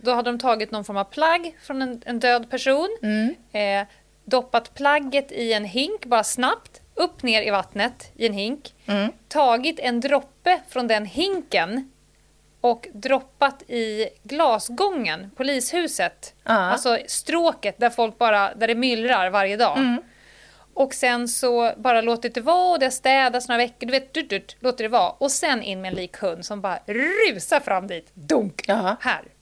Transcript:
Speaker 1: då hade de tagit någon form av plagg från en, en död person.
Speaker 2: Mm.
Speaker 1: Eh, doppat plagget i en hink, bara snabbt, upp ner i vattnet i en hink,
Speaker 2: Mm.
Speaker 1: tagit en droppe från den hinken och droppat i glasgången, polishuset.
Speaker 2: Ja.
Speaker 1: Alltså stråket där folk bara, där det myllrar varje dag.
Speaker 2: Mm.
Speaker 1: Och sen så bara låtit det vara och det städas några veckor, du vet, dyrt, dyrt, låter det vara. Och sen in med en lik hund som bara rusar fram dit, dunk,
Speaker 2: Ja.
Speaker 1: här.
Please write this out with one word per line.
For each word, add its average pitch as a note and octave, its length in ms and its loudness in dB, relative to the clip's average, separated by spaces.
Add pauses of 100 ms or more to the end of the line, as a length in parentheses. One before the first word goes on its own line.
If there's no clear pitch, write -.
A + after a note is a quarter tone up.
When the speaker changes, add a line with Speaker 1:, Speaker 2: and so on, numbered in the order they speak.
Speaker 1:
då A#3+ 100 0
hade A#3+ 200 0
de A#3+ 80 -4
tagit A3 320 0
någon G#3 140 -6
form G3+ 120 -6
av G3 60 2
plagg E4 580 0
från C4+ 200 -6
en, B3 240 -6
en A#3 140 -6
död A#3+ 300 2
person. D4 520 0
Speaker 2:
Mm. G#3+ 340 0 (160)
Speaker 1:
Eh, G3+ 360 -2 (440)
doppat B3 420 0
plagget C#4 580 2
i A3+ 220 -2
en G#3+ 120 -2
hink, C#4 400 -4
bara A#3+ 180 4
snabbt, - 580 -4 (140)
upp - 280 -2
ner A3 180 2
i - 80 -2
vattnet G3+ 680 -4
i A3+ 100 -2
en A3 80 0
hink, G#3+ 400 -6 (120)
Speaker 2:
Mm. G3+ 260 0 (160)
Speaker 1:
tagit C#4 520 2
en A#3+ 200 -2
droppe C#4 600 0 (100)
från B3 180 -4
den G#3+ 180 2
hinken C4 840 -2 (680)
och A#3+ 320 0
droppat C4 760 -2
i A3 400 -4 (140)
glasgången, A#3+ 1120 0
polishuset. C4+ 1000 -2 (100)
Speaker 2:
Ja. A3+ 100 2
Speaker 1:
Alltså A3 440 2 (100)
stråket D#4+ 720 -2
där A#3 100 4
folk A3+ 280 -2
bara, G#3 380 2
där A3+ 120 0
det A3+ 80 2
myllrar A#3 540 2
varje G3 280 0
dag. A#3 200 2
Speaker 2:
Mm. B3+ 240 0 (720)
Speaker 1:
Och C4+ 200 0
sen A#3+ 340 0
så A#3+ 500 2
bara A#3 240 4
låtit A#3 340 -2
det A#3+ 60 -6
vara F4+ 300 4
och E4 80 2
det C4 120 2
städas C4 560 2
några A#3+ 100 0
veckor, A#3+ 300 -2
du B3 40 -6
vet, C4+ 220 -2
dyrt, D#4 160 -4
dyrt, G3 300 -6
låter B3 240 -2
det G#3+ 60 -2
vara. A#3 200 4
Och C4+ 220 -2
sen C#4 320 0
in F#3+ 180 -8
med F#3 80 -8
en F3+ 60 -6
lik F3+ 220 -8
hund F3 280 -4
som G#3 160 -10
bara F#3+ 240 -4
rusar D4 720 0
fram F#3+ 280 -2
dit, E3+ 260 -12
dunk, G3+ 540 -2
Speaker 2:
Ja. G3+ 340 0
Speaker 1:
här. G#3 200 -2 (200)